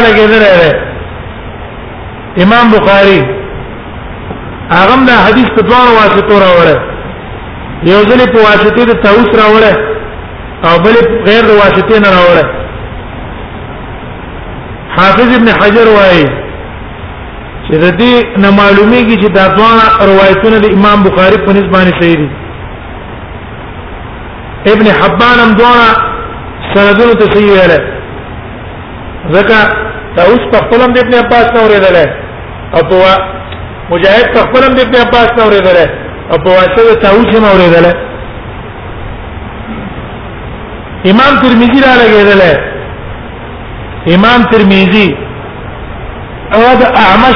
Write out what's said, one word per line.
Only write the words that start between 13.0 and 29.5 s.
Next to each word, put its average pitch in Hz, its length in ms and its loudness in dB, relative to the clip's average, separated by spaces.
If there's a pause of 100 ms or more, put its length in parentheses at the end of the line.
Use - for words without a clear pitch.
حافظ 196 380 2
ابن 233 120 4
حجر 208 400 2
وایي 190 380 4 (1400)
چې - 80 0
د 170 240 0
دې 240 400 2
نه 196 120 2
معلومیږي 208 720 4
چې 208 60 2
دا 190 180 2
دوه 220 580 2
روایتونه 196 540 2
د 208 60 2
امام 202 380 2
بخاري 190 340 2
په 185 140 -2
نسبت 196 180 0
باندې 180 320 0
صحیح 170 140 2
دي. 147 140 -2 (2500)
ابن 214 160 4
حبان 214 520 2
هم 233 140 4
دوه 233 540 2 (640)
سندونو 202 400 2
ته 214 120 2
صحیح 202 260 2
ویلی. 175 460 2 (1400)
ځکه 208 220 2 (600)